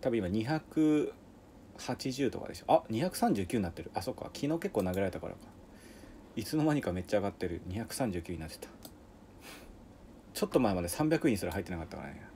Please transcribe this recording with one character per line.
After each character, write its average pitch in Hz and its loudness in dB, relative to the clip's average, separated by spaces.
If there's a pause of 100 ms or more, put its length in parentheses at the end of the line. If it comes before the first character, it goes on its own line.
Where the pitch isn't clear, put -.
多 135 0
分 117 2
今、 98 2
二 107 2
百 151 2 (640)
八 127 -4
十 127 2
と - -6
か - -10
で - -8
し - -14
ょ。 - 6
あ、 156 8
二 113 0
百 185 0
三 233 4
十 98 0
九 120 0
に 104 2
な 87 0
っ 82 -6
て - -10
る。 - -12
あ、 - 0
そ 131 -4
っ - -4
か。 - -10
昨 - -8
日 143 0 (100)
結 190 -4
構 104 2
投 90 2
げ 90 0
ら 98 2
れ 90 -2
た 82 -6
か - -8
ら 95 -8
か。 - -18 (960)
い 110 -4
つ - -2
の 151 4
間 151 4
に 143 0
か 92 0
め 90 -2
っ - -4
ち - -4
ゃ 104 6
上 95 2
が 101 0
っ 98 -4
て - -6
る。 85 -4
二 92 -4
百 113 -6
三 127 0
十 87 -4
九 90 -8
に 82 -6
な 80 -6
っ - -10
て - -14
た。 - -14 (1700)
ち - 2
ょ 208 2
っ - -6
と - 6
前 110 6
ま 90 2
で 87 -2
三 156 2
百 160 4
位 123 6
に 101 2
す 95 -2
ら 90 -2
入 98 -2
っ - -4
て - -8
な 87 -4
か 80 -6
っ - -12
た 82 -10
か 69 -10
ら 69 -10
ね。 73 -12 (160)